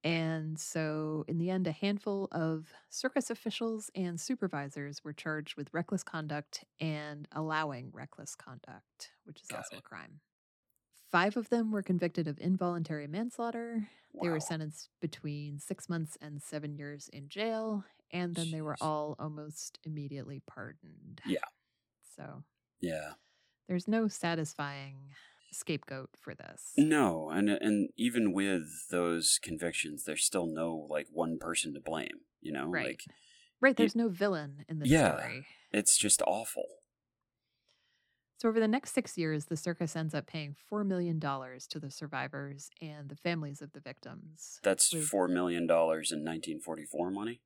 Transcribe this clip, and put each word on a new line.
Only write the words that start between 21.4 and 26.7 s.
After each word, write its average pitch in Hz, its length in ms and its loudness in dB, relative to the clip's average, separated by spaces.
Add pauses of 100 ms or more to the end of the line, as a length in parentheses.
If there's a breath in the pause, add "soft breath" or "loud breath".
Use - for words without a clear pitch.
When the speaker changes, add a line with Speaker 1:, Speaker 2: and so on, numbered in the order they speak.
Speaker 1:
So 139 280 -12 (360)
Speaker 2:
Yeah. 151 340 -6 (540)
Speaker 1:
there's 180 200 -2
no 220 200 2
satisfying 139 1080 -4 (360 loud breath)
scapegoat - 680 -6
for - 160 -12
this. - 440 -14